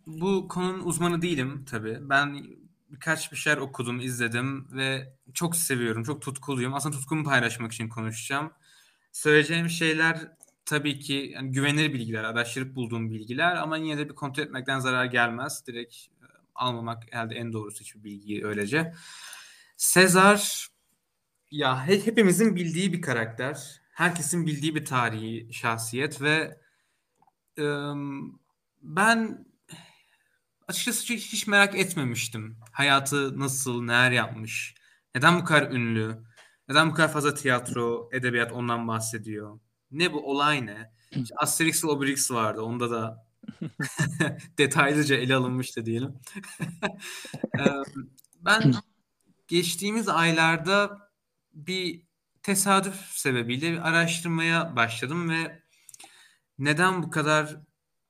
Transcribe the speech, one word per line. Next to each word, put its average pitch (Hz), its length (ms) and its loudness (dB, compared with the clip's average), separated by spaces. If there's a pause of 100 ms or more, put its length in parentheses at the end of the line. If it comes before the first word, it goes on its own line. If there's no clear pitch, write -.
bu 180 420 0
konunun 185 360 -4
uzmanı 170 380 0
değilim 143 480 -2
tabii. 110 300 -6
Ben 143 460 0 (440)
birkaç 156 420 -4
bir 131 40 -10
şeyler 147 220 2
okudum, 127 420 -4
izledim 123 720 -2
ve 135 400 -4 (220)
çok - 220 -2
seviyorum, 117 460 0
çok 147 200 -6
tutkuluyum. 131 520 -4
Aslında 139 220 -4
tutkumu 151 280 -4
paylaşmak 117 480 0
için 113 160 -6
konuşacağım. 113 640 -6 (600)
Söyleyeceğim 156 580 4
şeyler 165 580 0 (360)
tabii 147 360 -2
ki, 139 340 -6
yani, 131 180 -6
güvenilir 143 400 2
bilgiler, 113 320 -4
araştırıp 120 500 -4
bulduğum 113 360 -4
bilgiler 120 460 -2
ama 156 200 -4
yine 156 220 -4
de 147 100 -4
bir - 60 -16
kontrol 143 300 -6
etmekten 131 340 -4
zarar 127 260 0
gelmez. 123 640 0
Direkt, 120 280 -12
e, - 320 -20 (280)
almamak 117 560 -4
herhalde 117 240 -4
en 117 180 -6
doğrusu 107 280 -8
hiçbir 107 240 -20
bilgiyi 104 400 -8
öylece. 107 480 0 (840)
Sezar, 190 920 6 (840)
ya, 135 380 0
he-, 202 180 4
hepimizin 214 500 6
bildiği 170 360 0
bir 170 100 -4
karakter. 123 760 -4 (120)
Herkesin 165 540 0
bildiği 151 280 -2
bir 151 100 -4
tarihi 113 680 -2
şahsiyet 120 720 -4
ve, 151 380 0 (1000)
e, 151 60 -2 (1200)
ben 214 640 0 (1200)
açıkçası - 460 -2
hiç, - 180 -8
hiç 214 140 -4
merak 202 280 6
etmemiştim. 117 840 -2 (140)
Hayatı 139 680 2
nasıl, 127 420 -2
neler 120 280 6
yapmış, 110 640 -2 (400)
neden 165 260 6
bu - 40 -4
kadar 143 260 4
ünlü, 113 480 0 (500)
neden 151 220 6
bu - 40 -2
kadar 156 180 4
fazla 147 220 2
tiyatro, 120 800 0
edebiyat 120 400 0
ondan 120 360 -4
bahsediyor, 110 720 -6 (300)
ne 160 220 -2
bu, 147 180 -6
olay 143 360 0
ne? 110 260 -14 (180)
İşte 127 280 -6
Asterix 160 460 0
ve 160 40 0
Obelix 139 420 0
vardı, 110 320 -2
onda 120 280 -2
da 113 360 -4 (340)
<laughs> 165 60 -6 (920)
detaylıca 143 580 4
ele 127 180 2
alınmıştı 127 520 -2
diyelim. 120 280 -4
<laughs> - 1400 -10
Eee, 139 240 2 (580)
ben 175 340 4 (720)
geçtiğimiz 180 600 0
aylarda 165 1000 4 (420)
bir 175 500 -6 (400)
tesadüf 196 520 2 (160)
sebebiyle 127 640 0
bir 165 160 -2
araştırmaya 165 880 2
başladım 131 540 0
ve 165 320 -4 (960)
neden 165 440 2
bu 147 80 -6
kadar, 151 460 2 (540)